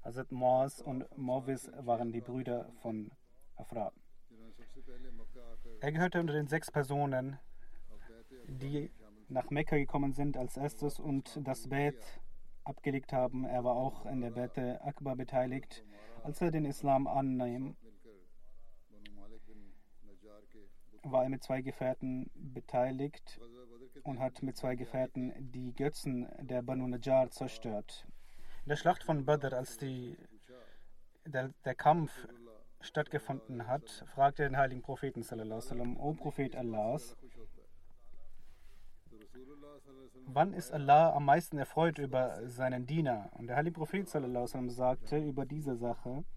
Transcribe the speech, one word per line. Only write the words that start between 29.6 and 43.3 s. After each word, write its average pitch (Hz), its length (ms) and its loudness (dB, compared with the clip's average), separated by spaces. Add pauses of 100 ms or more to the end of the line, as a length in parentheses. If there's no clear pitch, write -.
die, 127 400 -6 (1080)
der, 131 280 -2 (100)
der 127 120 -2
Kampf 156 520 6 (540)
stattgefunden 131 840 -2
hat, - 400 -4
fragte 143 360 6
er 139 60 4
den 139 80 0
heiligen 131 240 4
Propheten, 127 420 -4
sallallahu 110 360 -6
alaihi - 100 -6
wasallam, 120 280 0
„O 143 160 0
Prophet 143 420 -2
Allahs, 117 600 -2 (3000)
wann 147 280 6
ist 175 180 -6
Allah 147 420 10
am 143 120 2
meisten 151 320 6
erfreut 156 400 4
über 127 500 0
seinen 127 380 0
Diener?“ 131 520 2